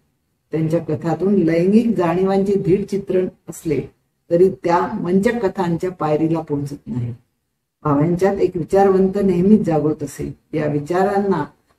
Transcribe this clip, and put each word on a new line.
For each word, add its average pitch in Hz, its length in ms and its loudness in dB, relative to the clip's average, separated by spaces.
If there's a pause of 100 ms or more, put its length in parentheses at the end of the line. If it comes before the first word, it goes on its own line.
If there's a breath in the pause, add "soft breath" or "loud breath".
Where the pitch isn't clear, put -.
(500)
त्यांच्या 160 300 -2
कथातून 165 540 -2
लैंगिक 185 600 2
जाणीवांचे 190 580 0
धीट 196 360 0
चित्रण 185 380 -2 (200)
असले, 156 320 -4 (500)
तरी 175 180 4
त्या 185 460 -2
मंचक 196 520 0
कथांच्या 185 440 -2
पायरीला 160 500 -2
पोहोचत 143 460 -8
नाही. 120 280 -6 (720)
भाव्यांच्यात 170 520 2
एक 185 200 -2
विचारवंत 190 680 2
नेहमीच 190 360 4
जागृत 156 420 -2
असे. 143 340 -10 (160)
या 151 140 -4
विचारांना 180 800 -2 (340)